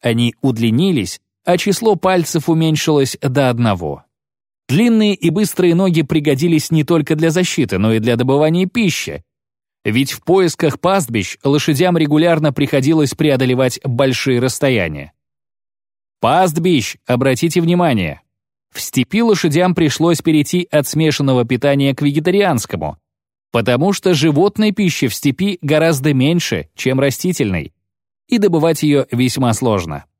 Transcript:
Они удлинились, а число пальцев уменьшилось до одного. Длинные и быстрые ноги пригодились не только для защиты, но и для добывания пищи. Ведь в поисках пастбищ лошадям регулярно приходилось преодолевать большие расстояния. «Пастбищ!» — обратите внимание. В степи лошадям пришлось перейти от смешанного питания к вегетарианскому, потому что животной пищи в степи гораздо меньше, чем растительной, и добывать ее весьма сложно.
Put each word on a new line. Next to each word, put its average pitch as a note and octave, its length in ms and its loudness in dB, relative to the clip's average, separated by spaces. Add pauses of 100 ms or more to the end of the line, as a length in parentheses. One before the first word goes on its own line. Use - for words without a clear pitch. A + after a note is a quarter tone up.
Они A#2+ 400 0
удлинились, A#2 760 0 (240)
а F3+ 120 2
число G3+ 380 0
пальцев E3+ 540 -2
уменьшилось D#3 720 0
до C3 260 0
одного. G2 560 -2 (640)
Длинные G#3+ 460 2
и E3 160 0
быстрые F3+ 440 2
ноги F3 280 2
пригодились D3+ 680 0
не D#3 140 2
только D#3 320 0
для E3 140 2
защиты, D3+ 480 -2
но A2 160 2
и A2 40 0
для A#2 180 0
добывания D3+ 500 0
пищи. F3+ 580 -4 (600)
Ведь A#2+ 280 -2
в - 100 -14
поисках E3+ 580 0
пастбищ B2 600 -2
лошадям D3+ 560 0
регулярно D#3 540 2
приходилось C#3+ 640 0
преодолевать C3 680 0
большие C3 560 0
расстояния. G#2+ 760 -2 (1080)
«Пастбищ!» — E3 840 0
обратите C3+ 560 0
внимание. D#3 600 0 (520)
В - 80 -14
степи F3+ 420 -2
лошадям F3+ 520 2
пришлось E3 480 0
перейти E3 480 0
от D3 160 0
смешанного C#3+ 580 0
питания C#3 500 0
к - 60 -8
вегетарианскому, D3 960 -2 (540)
потому B2 420 0
что F#3 220 0
животной E3+ 560 2
пищи F3+ 380 -2
в A2 60 -4
степи F3 460 -2
гораздо D3+ 540 0
меньше, C3 600 0
чем C3 260 -2
растительной, C3 720 -2 (540)
и A#3+ 100 0
добывать E3 460 0
ее C#3+ 260 2
весьма B2 420 0
сложно. F#2 520 -4 (140)